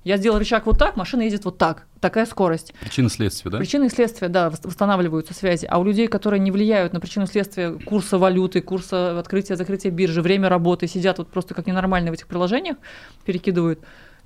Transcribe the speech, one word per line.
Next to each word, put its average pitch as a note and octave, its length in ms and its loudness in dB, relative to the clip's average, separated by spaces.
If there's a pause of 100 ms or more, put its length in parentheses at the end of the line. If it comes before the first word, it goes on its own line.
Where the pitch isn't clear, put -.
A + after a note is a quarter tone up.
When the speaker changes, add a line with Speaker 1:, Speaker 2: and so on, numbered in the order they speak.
Speaker 1:
Я F#3+ 140 0
сделал G#3 200 2
рычаг G#3+ 280 0
вот A3 120 4
так, G4 200 4
машина A3 240 -2
едет G#3+ 240 -2
вот F#3 120 -4
так. D#3+ 280 0 (160)
Такая E3+ 240 2
скорость. E3 560 -2
Speaker 2:
Причины - 260 0
следствия, G2+ 420 -2
да? G2 80 -4
Speaker 1:
Причины C#4+ 280 0
и A#3+ 40 4
следствия, A3+ 380 0
да, F3 220 2
вос-, D#3+ 160 -8
восстанавливаются F3 680 0
связи. F3 320 -2
А - 140 2
у F3+ 60 2
людей, G#3+ 240 2
которые G3+ 320 0
не G3 100 2
влияют G3+ 400 2
на F3 80 -4
причину G3 260 -4
следствия F#3+ 460 -2
курса F#3+ 460 -2
валюты, F#3 420 2
курса F3+ 580 -4
открытия, F#3+ 380 -4
закрытия F#3+ 360 -4
биржи, E3+ 300 0
время F#3+ 280 2
работы, F3 380 2
сидят F3+ 300 0
вот E3+ 120 -10
просто - 240 -6
как E3+ 140 -6
ненормальные F#3 440 0
в E3 40 -6
этих - 120 -14
приложениях, A#3 480 -2 (480)
перекидывают, F3 560 -2 (460)